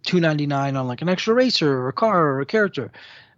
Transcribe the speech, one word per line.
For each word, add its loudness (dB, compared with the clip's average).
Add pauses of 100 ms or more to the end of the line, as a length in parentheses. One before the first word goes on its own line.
two 2
ninety-nine 0
on, -4
like, -8
an -2
extra 0
racer 2
or -2
a -4
car 2
or -2
a -6
character. -2 (480)